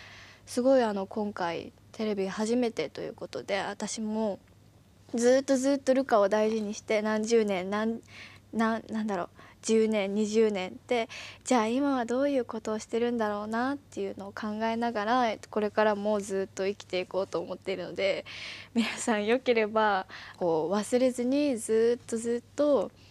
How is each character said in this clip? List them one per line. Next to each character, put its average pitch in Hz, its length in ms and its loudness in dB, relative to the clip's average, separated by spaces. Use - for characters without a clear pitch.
す - 160 -2
ご 262 160 6
い 254 40 6
あ 220 100 2
の、 196 140 -4
今 208 260 -6
回 170 400 -6
テ - 140 -8
レ 214 100 -2
ビ 190 140 -2
初 214 280 -2
め 240 140 0
て 160 180 -4
と - 120 -12
い - 80 -8
う - 60 -12
こ - 140 -12
と - 140 -8
で、 - 160 -4
私 208 420 -6
も 214 380 -4
ず 247 280 4
っ - 0 -
と 269 140 2
ず 262 160 2
っ 285 60 2
と 269 140 2
ル 262 120 2
カ 233 160 4
を 202 80 4
大 214 220 2
事 220 120 -2
に 208 120 -4
し - 60 -12
て、 214 220 0
何 214 220 0
十 226 200 4
年、 190 240 -2
何、 220 320 -2
な、 220 280 0
な 220 120 -4
ん 214 40 -4
だ 202 100 -2
ろ 175 80 -4
う、 - 40 -10
十 220 240 4
年、 202 280 0
二 214 120 2
十 214 240 4
年 185 200 -4
っ - 20 -12
て、 233 360 -4
じ 254 100 2
ゃ 233 80 4
あ 214 40 0
今 269 300 0
は 240 80 -2
ど 240 180 -2
う 285 80 2
い 277 80 0
う 240 60 0
こ 220 160 -8
と 220 120 -4
を 214 60 -2
し - 80 -12
て 233 120 -4
る 240 140 0
ん 240 60 -2
だ 220 100 0
ろ 208 160 -4
う - 20 -8
な 240 280 -2
っ - 20 -4
て - 240 -12
い 196 100 -4
う 208 80 -12
の 196 100 -10
を 208 40 -10
考 214 320 -4
え 226 120 0
な 233 160 0
が 214 120 -2
ら、 233 300 4
こ - 100 -2
れ 208 100 0
か 214 140 4
ら 214 100 4
も 208 260 0
ず 196 300 -4
っ - 40 -20
と 190 120 -2
生 202 100 -2
き - 80 -18
て 180 160 -2
い 180 60 -4
こ 190 160 -2
う 202 40 -2
と 170 140 -4
思 180 140 -8
っ 175 40 -10
て - 140 -6
い 185 40 -4
る 175 80 -8
の 156 100 -10
で、 190 300 -2
皆 226 160 2
さ - 260 -2
ん 208 100 -2
よ 233 120 4
け 247 160 2
れ 220 120 4
ば、 208 400 2
こ 160 340 0
う、 190 40 0
忘 214 240 0
れ 254 120 4
ず 247 140 -2
に 277 320 2
ず 226 460 2
っ - 40 -20
と 233 100 -4
ず 233 300 -4
っ - 100 -20
と、 277 340 2